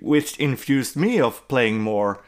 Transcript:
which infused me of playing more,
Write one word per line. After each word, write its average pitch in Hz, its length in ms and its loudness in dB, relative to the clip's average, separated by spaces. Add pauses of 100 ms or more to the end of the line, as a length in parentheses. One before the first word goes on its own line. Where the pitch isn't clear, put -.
which 147 360 0
infused 139 600 0
me 202 240 2
of - 260 -2
playing 113 340 2
more, 104 460 0